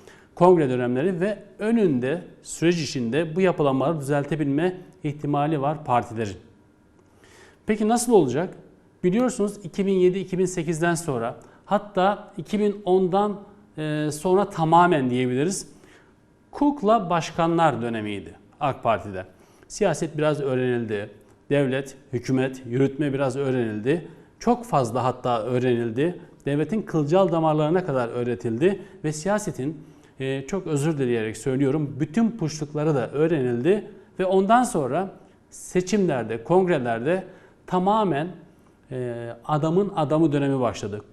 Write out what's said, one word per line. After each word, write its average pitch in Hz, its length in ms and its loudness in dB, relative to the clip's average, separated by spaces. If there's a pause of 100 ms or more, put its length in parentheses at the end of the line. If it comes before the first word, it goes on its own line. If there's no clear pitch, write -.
(340)
kongre 170 340 6
dönemleri 127 520 0
ve 208 180 -2 (200)
önünde 175 640 0 (200)
süreç 170 400 0
içinde 139 540 -2
bu 185 40 0
yapılanmaları 156 600 2
düzeltebilme 147 760 -2 (280)
ihtimali 147 560 -2
var 151 240 -2
partilerin. 113 520 0 (1300)
Peki 214 220 0
nasıl 240 240 2
olacak? 160 420 4 (500)
Biliyorsunuz 208 600 0
iki 185 220 -4
bin 196 80 2
yedi, 185 240 4
iki 185 200 -4
bin 185 80 2
sekizden 170 480 0
sonra, 127 420 -4 (280)
hatta 202 720 0
iki 196 220 -4
bin 208 260 0
ondan, 190 560 2 (380)
e, 151 340 -2
sonra 185 380 2
tamamen 165 600 4
diyebiliriz. 127 640 -2 (760)
Kukla 226 600 2
başkanlar 165 720 2
dönemiydi 107 520 -6 (260)
ak 139 220 -2
Parti'de. 98 420 -2 (440)
Siyaset 160 500 -2
biraz 147 220 0
öğrenildi. 123 720 -2 (400)
Devlet, 139 460 0 (160)
hükümet, 131 540 -2
yürütme 135 460 0
biraz 131 240 -2
öğrenildi. 131 720 -2 (300)
Çok 233 260 -2
fazla 123 400 0
hatta 120 380 0
öğrenildi. 123 760 0 (260)
Devletin 151 360 -2
kılcal 165 500 2
damarlarına 160 520 2
kadar 131 240 -2
öğretildi 120 720 -2 (240)
ve 151 80 -2
siyasetin, 156 680 -4 (400)
e, 135 260 -4
çok 185 200 -6
özür 151 320 0
dileyerek 113 380 0
söylüyorum, 135 640 0
bütün 226 300 0
puşlukları 151 640 -2
da 120 160 -2
öğrenildi 151 800 0 (280)
ve 185 60 -2
ondan 196 400 4
sonra 170 460 -2 (400)
seçimlerde, 156 920 -2
kongrelerde 165 800 2 (420)
tamamen, 180 640 0 (640)
e, 120 400 -8 (140)
adamın 160 520 0
adamı 156 360 2
dönemi 139 280 0
başladı. 104 520 -4